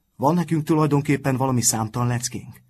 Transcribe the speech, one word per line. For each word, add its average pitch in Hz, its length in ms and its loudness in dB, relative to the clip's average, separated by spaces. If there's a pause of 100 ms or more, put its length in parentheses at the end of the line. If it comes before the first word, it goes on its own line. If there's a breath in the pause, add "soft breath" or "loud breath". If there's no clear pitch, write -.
(160)
"Van 143 180 2
nekünk 165 300 0
tulajdonképpen 147 720 2
valami 127 260 0
számtalan 117 460 -2
leckénk?" - 600 -6